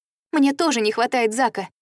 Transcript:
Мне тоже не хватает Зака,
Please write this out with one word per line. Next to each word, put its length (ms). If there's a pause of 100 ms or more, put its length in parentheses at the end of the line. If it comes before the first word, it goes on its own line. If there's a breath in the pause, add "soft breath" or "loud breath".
(320)
Мне 220
тоже 260
не 120
хватает 420
Зака, 340 (140)